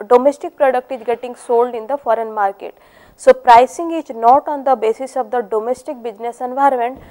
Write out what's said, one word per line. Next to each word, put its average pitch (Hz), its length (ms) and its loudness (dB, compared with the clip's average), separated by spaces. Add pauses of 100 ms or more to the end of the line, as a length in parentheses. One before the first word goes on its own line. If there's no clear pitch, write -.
domestic 277 500 2
product 262 340 0
is 233 120 -10
getting 240 320 -6
sold 240 380 0
in 220 140 -10
the 285 100 -4
foreign 226 360 -4
market. 202 440 -6 (380)
So - 180 2
pricing 262 580 4
is 330 200 -8
not 240 360 2
on 285 160 -6
the 262 120 2
basis 220 420 -4
of 226 120 -6
the 240 120 -4
domestic 226 600 -6
business 233 380 -12
environment, 254 720 -2